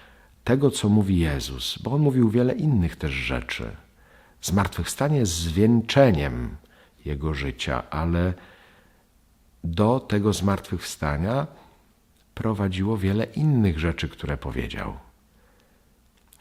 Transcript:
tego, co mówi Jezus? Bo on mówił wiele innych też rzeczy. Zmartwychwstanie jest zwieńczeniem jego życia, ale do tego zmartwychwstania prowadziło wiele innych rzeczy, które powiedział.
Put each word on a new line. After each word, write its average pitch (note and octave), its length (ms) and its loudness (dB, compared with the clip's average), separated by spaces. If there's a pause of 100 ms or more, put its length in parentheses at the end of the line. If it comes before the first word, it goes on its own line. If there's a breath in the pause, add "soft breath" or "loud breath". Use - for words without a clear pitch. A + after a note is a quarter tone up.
(440 loud breath)
tego, C3+ 260 4
co - 180 0
mówi G2+ 300 4
Jezus? C2+ 600 -2
Bo A2 140 -6
on D3 80 2
mówił B2+ 300 4
wiele B2 240 2
innych C3 420 0
też D2 160 -4
rzeczy. B1+ 580 -6 (720 soft breath)
Zmartwychwstanie G2+ 760 0
jest G#2 140 2
zwieńczeniem G#2+ 1200 2 (480 soft breath)
jego D2 300 -4
życia, C2 560 -4
ale E2+ 440 0 (1300 loud breath)
do G#2 360 2
tego G#2 320 0
zmartwychwstania F#2+ 1120 -2 (880 loud breath)
prowadziło G2+ 640 -2
wiele G2 280 0
innych A#2 540 2
rzeczy, D#2+ 300 -2
które C#2+ 280 -8
powiedział. - 600 -8 (1400 soft breath)